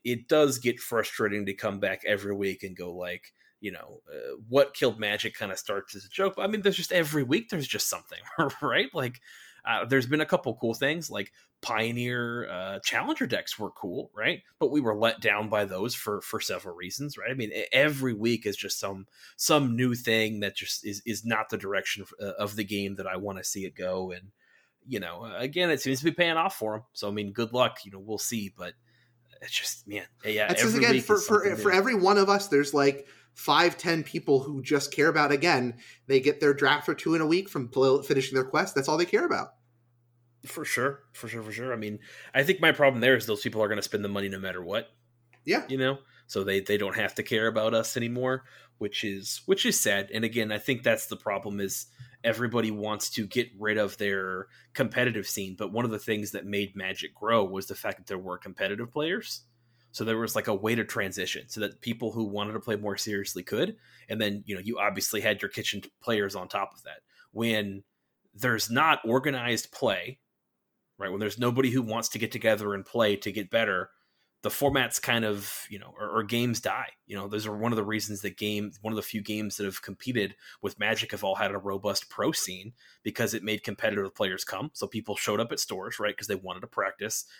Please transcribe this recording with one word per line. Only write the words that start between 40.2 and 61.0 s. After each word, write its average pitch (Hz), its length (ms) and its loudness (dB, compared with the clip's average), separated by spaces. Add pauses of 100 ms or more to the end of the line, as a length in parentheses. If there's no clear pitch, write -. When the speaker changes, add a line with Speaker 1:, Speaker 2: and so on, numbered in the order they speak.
Speaker 1:
For - 200 -10
sure. 139 380 -2 (100)
For - 140 -12
sure, 113 160 -8
for 107 80 -12
sure. 120 220 -4
I - 20 -4
mean, 107 240 -6 (340)
I 135 100 6
think 190 180 4
my 160 100 8
problem 135 300 6
there 127 140 8
is 107 100 2
those 107 160 0
people 110 200 0
are 107 60 4
gonna 104 140 0
spend 104 220 -4
the 101 60 -2
money 101 200 -2
no 95 100 -8
matter 92 240 -6
what. 98 240 -4 (580)
Speaker 2:
Yeah. 226 240 0
Speaker 1:
You 135 80 -2
know? 135 220 2 (280)
So 98 160 0
they, 98 160 2
they 104 180 2
don't 101 180 0
have 104 200 0
to 110 80 -2
care 113 240 2
about 110 260 2
us 113 240 0
anymore, 127 460 -2 (340)
which - 260 -4
is, 98 420 -6
which 190 200 4
is 226 140 2
sad. 101 340 2
And 110 100 -2
again, 113 280 0
I 107 60 -2
think 120 260 -2
that's 113 240 2
the 110 100 -8
problem, 101 420 -4
is 98 280 -4 (360)
everybody 113 480 2
wants 104 400 -2
to 110 140 -2
get 113 320 -2
rid 107 200 0
of 104 200 0
their 95 500 -2 (260)
competitive 117 540 0
scene, 95 300 -6
but 101 140 -6
one 117 140 0
of 113 60 0
the 107 80 -4
things 107 320 -4
that 90 140 -8
made 101 300 -4
Magic 95 400 -8
grow 113 300 2
was 95 220 -6
the 98 80 -10
fact 104 220 -6
that 92 100 -20
there 98 120 -6
were 90 180 -8
competitive 101 540 -6
players. 160 500 -6 (500)
So - 120 -6
there 113 160 0
was, 110 160 -2
like, 107 120 -2
a 113 60 2
way 107 220 2
to 113 100 2
transition 95 640 -4